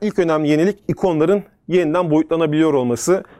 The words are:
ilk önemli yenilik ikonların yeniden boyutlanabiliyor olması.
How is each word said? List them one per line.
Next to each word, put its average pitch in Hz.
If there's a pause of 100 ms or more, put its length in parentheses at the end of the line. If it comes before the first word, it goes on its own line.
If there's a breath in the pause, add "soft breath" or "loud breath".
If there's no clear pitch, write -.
ilk 208
önemli 156
yenilik 170
ikonların 175 (240)
yeniden 170
boyutlanabiliyor 156
olması. 127 (160 loud breath)